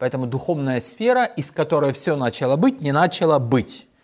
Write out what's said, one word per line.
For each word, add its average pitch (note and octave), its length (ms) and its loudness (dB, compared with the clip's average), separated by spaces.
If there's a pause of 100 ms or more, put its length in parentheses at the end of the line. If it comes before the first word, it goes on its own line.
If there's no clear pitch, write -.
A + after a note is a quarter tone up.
Поэтому B2+ 260 -2
духовная C3+ 520 -2
сфера, B3 460 0
из - 260 -6
которой C#3+ 420 0
всё D#3+ 220 -2
начало C3 400 0
быть, B3 260 2
не C#3+ 120 -2
начала D#3+ 480 2
быть. A#2+ 480 -2 (160)